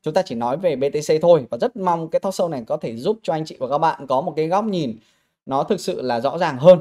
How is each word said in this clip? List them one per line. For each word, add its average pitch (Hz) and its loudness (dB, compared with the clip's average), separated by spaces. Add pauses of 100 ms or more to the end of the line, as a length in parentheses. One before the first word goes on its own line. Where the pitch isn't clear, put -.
Chúng 156 -6
ta 190 4
chỉ 135 -6
nói 120 -2
về 170 0
B 131 0
T 147 -6 (120)
C 156 2
thôi. 170 4
Và 120 -6
rất 254 -2
mong 170 -2
cái 175 0
talk 196 -4
show 180 -2
này 131 -6
có 147 -4
thể 120 -8
giúp 139 -4
cho 170 -2
anh 156 -2
chị - -14
và 123 -4
các 143 0
bạn 151 0
có 131 2
một 170 -6
cái 160 0
góc 196 0
nhìn 156 -2 (500)
nó 135 0
thực 180 -2
sự 147 -6
là 120 -2
rõ 135 -2
ràng 156 -2
hơn. 170 8